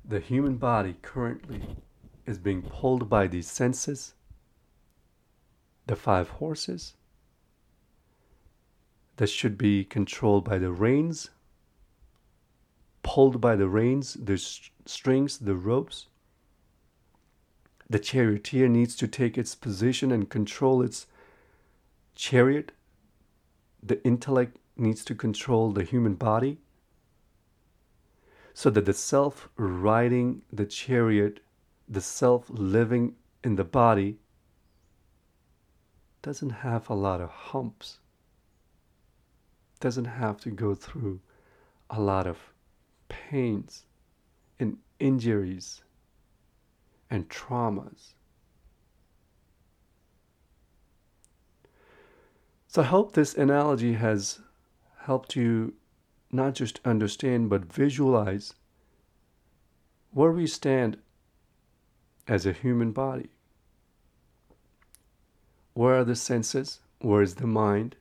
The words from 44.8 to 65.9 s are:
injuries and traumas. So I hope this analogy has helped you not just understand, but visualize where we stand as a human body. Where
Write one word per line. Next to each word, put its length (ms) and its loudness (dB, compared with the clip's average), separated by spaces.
injuries 840 0
and 200 -6
traumas. 840 -6
So 140 2
I 40 4
hope 280 2
this 200 2
analogy 600 2
has 460 0
helped 260 -4
you 380 0
not 220 0
just 320 -6
understand, 640 0
but 240 -2
visualize 800 0
where 200 4
we 140 0
stand 520 0
as 180 0
a 80 0
human 380 0
body. 380 -6
Where 220 4